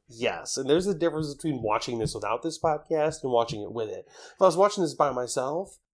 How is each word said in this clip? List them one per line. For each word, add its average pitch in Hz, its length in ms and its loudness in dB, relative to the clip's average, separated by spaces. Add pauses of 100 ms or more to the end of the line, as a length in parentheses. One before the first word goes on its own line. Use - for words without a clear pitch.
Yes. 110 500 -2
And 131 120 -4
there's 180 180 4
a 196 80 0
difference 156 380 -2
between 135 280 -4
watching 113 380 0
this 107 160 -2
without 104 280 -2
this 160 160 -6
podcast 156 640 -2
and 127 80 -2
watching 117 300 2
it 104 100 -8
with 110 180 -6
it. 95 180 -10
If - 340 -6
I 190 40 8
was 165 120 6
watching 202 260 4
this 143 120 0
by 143 160 2
myself, 131 680 -4 (160)